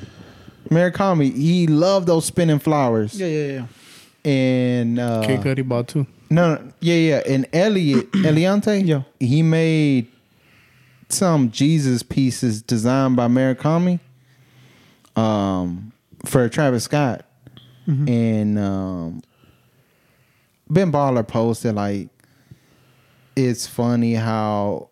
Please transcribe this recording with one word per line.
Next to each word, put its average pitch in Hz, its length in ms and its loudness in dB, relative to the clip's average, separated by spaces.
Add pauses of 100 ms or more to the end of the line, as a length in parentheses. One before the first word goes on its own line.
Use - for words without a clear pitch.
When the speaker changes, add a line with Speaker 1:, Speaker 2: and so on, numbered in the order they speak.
(680)
Speaker 1:
Murakami. 170 640 2
He 165 320 2
loved 175 400 2
those 165 180 2
spinning 160 340 2
flowers. 120 600 0
Speaker 2:
Yeah, 185 80 -4
yeah, 151 240 -4 (760)
yeah. 151 60 0
Speaker 1:
And, 123 680 0
uh, 117 260 -2
Speaker 3:
Kid 127 160 0
Cudi 131 260 -2
bought 120 200 -2
two. 143 200 -4 (240)
Speaker 1:
No, 165 240 2
no, - 60 -8 (180)
yeah, 170 160 0
yeah. 160 320 2
And 135 260 0
Elliot, 175 580 2
<clears throat> - 20 -18
Eliante, 196 720 2
Speaker 2:
Yeah. 151 200 0 (160)
Speaker 1:
he 131 240 2
made 160 640 2 (1000)
some 151 420 2
Jesus 135 500 2
pieces 120 600 -2
designed 127 540 0
by 120 100 2
Murakami, 147 720 0 (1160)
um, 98 760 -2 (340)
for 123 240 2
Travis 127 360 0
Scott. 147 400 -2 (640)
Speaker 2:
Mm-hmm. 143 220 0
Speaker 1:
And, 110 500 0
um, 92 640 -6 (1500)
Ben 180 220 2
Baller 135 360 0
posted, 113 480 -2
like, 101 320 -6 (1300)
it's 127 320 -2
funny 120 480 0
how 107 760 -2